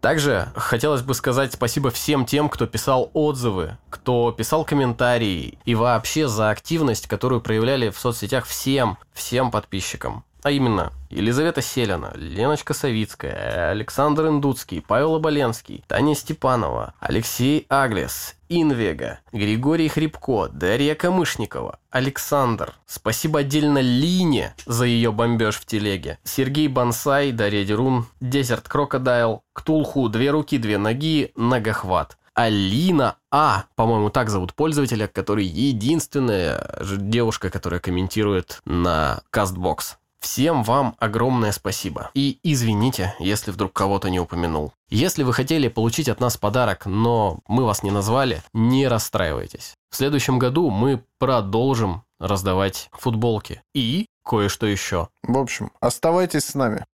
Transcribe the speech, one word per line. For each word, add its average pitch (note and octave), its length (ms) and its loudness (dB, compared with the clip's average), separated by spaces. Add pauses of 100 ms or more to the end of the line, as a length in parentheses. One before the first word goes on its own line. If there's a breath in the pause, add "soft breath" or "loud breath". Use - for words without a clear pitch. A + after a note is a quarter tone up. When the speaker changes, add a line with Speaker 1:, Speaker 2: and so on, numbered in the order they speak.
Speaker 1:
Также C#3+ 540 2
хотелось C3+ 460 0
бы B2+ 140 -2
сказать C3 400 0
спасибо B2+ 360 0
всем C3+ 360 0
тем, C#3+ 240 2
кто - 160 -2
писал B2+ 480 0
отзывы, A#2+ 640 0 (100)
кто A#2+ 440 0
писал D#3 340 -2
комментарии A#2+ 1000 0
и A#2+ 100 2
вообще A#2+ 540 2
за G#2+ 220 2
активность, C#3+ 560 -2
которую B2 340 0
проявляли A#2 480 0
в F#2+ 100 -6
соцсетях A#2+ 460 -2
всем, C3+ 540 -2 (160)
всем B2 360 -2
подписчикам. - 760 -6 (180)
А C#3+ 80 0
именно A#2+ 420 0 (160)
Елизавета C#3 540 0
Селина, F#2 540 -2
Леночка D3 580 -2
Савицкая, E2 960 -4
Александр C#3+ 560 0
Индуцкий, C#3 560 -2
Павел D3 320 2
Оболенский, C#3+ 720 -2
Таня C#3+ 280 2
Степанова, G2+ 880 -2
Алексей B2+ 680 0
Аглес, A2+ 680 -2 (140)
Инвега, A#2 680 0 (120)
Григорий B2 560 0
Хребко, D3 600 -2
Дарья B2 480 0
Камышникова, D3 840 -2 (100)
Александр. C3 840 -2 (100)
Спасибо D3+ 560 -2
отдельно C#3+ 380 2
Лине C3+ 760 2 (120)
за A#2+ 180 0
ее A#2 280 4
бомбеж A2+ 440 2
в - 80 -12
телеге. G2+ 600 -2
Сергей C#3 440 0
Бонсай, C3+ 640 2
Дарья G#2 320 0
Дерун, A#2 420 2 (140)
Дезерт B2 480 -2
Крокодайл, B2+ 760 0 (100)
Ктулху, C#3+ 560 0
Две A#2+ 200 2
руки, D3 280 0
две G#2+ 180 0
ноги, C3+ 600 0
Ногохват. G#2+ 800 0 (160 soft breath)
Алина A2+ 840 2 (140)
А, C3+ 340 2 (120)
по-моему, A2+ 340 2
так B2 180 0
зовут F#2+ 240 0
пользователя, C#3+ 560 0
который G2+ 380 -2
единственная A2 1300 0
ж-, G2 180 -4
девушка, A2 500 0
которая F2 320 -4
комментирует F#2 840 -2
на D#2+ 560 0 (100)
Castbox. F#2 640 -2 (260)
Всем D3 420 0
вам A#2+ 380 0
огромное A2+ 520 2
спасибо. - 600 -6
И C#3 280 0
извините, A2+ 760 2
если G2+ 320 -2
вдруг F#2+ 240 -4
кого-то G2 340 0
не F2+ 100 0
упомянул. E2 540 -2 (160)
Если D3+ 340 0
вы B2 120 0
хотели C#3 340 2
получить A#2 400 0
от A2 100 -2
нас B2 200 0
подарок, G#2 480 0
но G#2+ 600 0
мы B2 200 2
вас G#2 160 0
не G2+ 80 -2
назвали, G#2 520 0 (120)
не B2+ 340 4
расстраивайтесь. F2 840 -4 (160)
В - 60 -12
следующем C3+ 420 2
году C3+ 320 2
мы A#2+ 340 0 (140)
продолжим A2+ 840 2 (140)
раздавать F#2+ 760 0
футболки A2+ 720 -2 (120)
и C#3+ 320 -2 (180)
кое-что G#2 400 0
еще. G2 440 -2 (140)
Speaker 2:
В B2 140 -2
общем, - 440 -4
оставайтесь E3+ 640 0
с - 80 -12
нами. A#2 420 -2